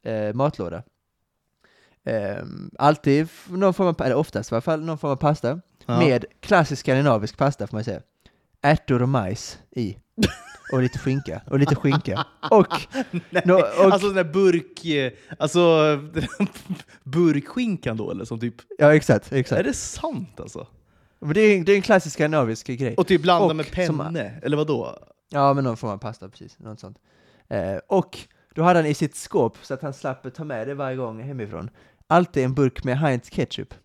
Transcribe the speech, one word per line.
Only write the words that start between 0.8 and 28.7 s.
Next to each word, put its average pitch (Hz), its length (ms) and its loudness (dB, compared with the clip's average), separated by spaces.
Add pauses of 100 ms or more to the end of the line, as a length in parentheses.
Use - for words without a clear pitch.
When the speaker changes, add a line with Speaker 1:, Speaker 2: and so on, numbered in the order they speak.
Speaker 1:
Ehm, 101 720 -8
alltid 147 460 2
f-, - 260 -16
någon 185 240 2
form 190 140 0
av 165 40 0
pa-, 156 120 -4
eller 127 120 2
oftast 135 360 -4
i - 20 -4
alla 113 80 0
fall, 160 220 -2
någon 160 140 -6
form 147 120 -4
av 135 60 -2
pasta. 151 440 0 (260)
Speaker 2:
Ja. 117 120 0
Speaker 1:
Med 139 260 4 (160)
klassisk 160 400 2
skandinavisk 131 560 2
pasta, 135 300 0
får 113 100 -8
man 107 80 -6
säga. 98 160 -8 (600)
Ärtor 143 400 2
och 123 60 2
majs 113 500 -4 (120)
i. 104 260 -6 (760)
Och 131 100 2
lite 127 160 -2
skinka. 135 420 -4 (100)
Och 139 80 0
lite 139 160 4
skinka. 156 520 -2 (240)
Och 208 160 8
Speaker 2:
<laughs> 170 100 -6 (540)
Nej, 175 140 0
Speaker 1:
nå-, 180 100 6
och 175 380 6
Speaker 2:
alltså 196 140 2
den 196 100 -2
där 170 160 -2
burk, 175 520 2
eh, 143 280 -2 (260)
alltså, 156 220 0 (920)
<laughs> - 520 -14
burkskinkan 160 920 0
då, 101 140 -6
eller 95 140 -6
som 113 160 -8
typ 120 140 -6 (240)
Speaker 1:
Ja, 151 160 4
exakt, - 380 0
exakt. 135 280 -2
Speaker 2:
Är 190 40 -2
det 269 80 -4
sant, - 680 -10
alltså? - 260 -16 (540)
Speaker 1:
Men 151 140 -6
det 208 60 4
är, 202 240 6
det 190 80 4
är 208 40 6
en 190 60 0
klassisk 185 320 2
skandinavisk 147 520 0
grej. 123 280 -4
Speaker 2:
Och 175 120 2
typ 175 160 2
blanda 175 240 4
Speaker 1:
Och 160 100 0
Speaker 2:
med 170 300 -4
Speaker 1:
som 147 120 -2
Speaker 2:
penne, 120 440 -8
eller 147 140 -2
vadå? 143 420 -4 (300)
Speaker 1:
Ja, 139 260 2
men 139 100 -2
någon 120 120 -2
form 110 140 -8
av 98 80 -8
pasta, 107 300 -14
precis. - 300 -20
Något 107 220 -18
sånt. 98 160 -20 (540)
Eh, 95 260 -4 (120)
och - 300 -2 (360)
då 160 80 -2
hade 175 160 6